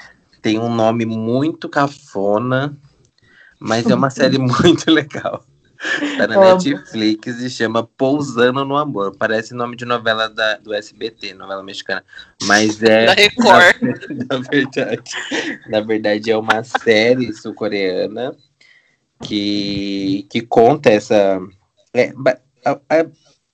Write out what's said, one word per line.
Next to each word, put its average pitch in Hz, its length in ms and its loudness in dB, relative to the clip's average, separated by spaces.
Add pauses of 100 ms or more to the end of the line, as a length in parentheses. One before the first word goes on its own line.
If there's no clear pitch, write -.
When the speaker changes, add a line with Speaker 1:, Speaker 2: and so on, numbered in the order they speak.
(400)
Speaker 1:
tem 110 180 0
um 117 160 -2
nome 113 300 2
muito 120 640 -2
cafona, 131 1040 -2 (840)
mas 113 240 -2
é 123 100 4
uma 131 140 2
Speaker 2:
<laughs> - 0 -
Speaker 1:
série 135 300 2
muito 135 520 2
legal. - 540 -2 (720)
Tá 247 100 0
na 110 100 -4
Speaker 2:
Amo. 185 280 6
Speaker 1:
Netflix 117 720 -4
e 123 120 -8
chama 117 340 -2
Pousando 131 800 0
no 139 140 -2
Amor. 104 400 -4
Parece 110 340 -4
nome 120 240 -8
de 120 80 -12
novela 113 420 -2
da, 110 300 -4
do 104 160 -12
S 107 240 -8
B 110 140 -8
T, 101 240 -16
novela 95 280 -12
mexicana. 95 400 -10 (420)
Mas 107 380 2
é 110 220 6
Speaker 3:
Da 117 80 6
Record. 202 680 6
Speaker 1:
na, 135 560 -6
<laughs> - 0 -
na 123 100 -10
verdade, 123 540 -2 (680)
na 107 140 0
verdade, 107 480 -2
é 107 60 0
uma 110 280 -2
série 117 680 2
sul-coreana 104 1000 -6 (880)
que, 101 1080 -4
que 120 100 -4
conta 127 500 4
essa, 101 500 2 (520)
é, 123 220 0
ba-, 131 240 -2 (260)
a, 143 80 0 (160)
a, 160 180 2 (480)